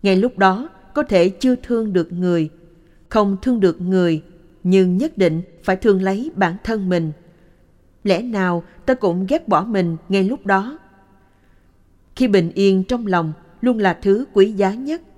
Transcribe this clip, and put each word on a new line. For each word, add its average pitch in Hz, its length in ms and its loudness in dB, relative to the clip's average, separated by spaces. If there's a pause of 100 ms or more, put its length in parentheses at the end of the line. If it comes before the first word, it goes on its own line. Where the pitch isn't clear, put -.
Ngay 196 120 2
lúc 233 220 0
đó 196 320 2 (240)
có 294 100 0
thể 185 260 4
chưa 247 260 0
thương 226 380 -4
được 170 180 0
người, 175 380 -2 (600)
không 202 320 0
thương 247 180 -2
được 180 220 2
người, 175 400 0 (420)
nhưng 185 340 2
nhất 302 200 -4
định 170 240 0 (220)
phải 185 120 0
thương 190 260 2
lấy 196 340 -4
bản 175 280 -2
thân 214 260 -4
mình. 165 220 -2 (920)
Lẽ 190 180 0
nào 185 420 -4 (220)
ta 262 80 0
cũng 190 360 -2
ghét 330 180 -2
bỏ 180 160 0
mình 185 340 -2 (120)
ngay 196 140 2
lúc 240 220 -4
đó? 202 340 -2 (1400)
Khi 254 120 0
bình 185 280 2
yên 196 280 2
trong 233 240 -6
lòng 170 260 -2 (280)
luôn 233 180 0
là 185 220 0
thứ 202 320 2
quý 208 180 6
giá 196 220 0
nhất 285 280 -8 (160)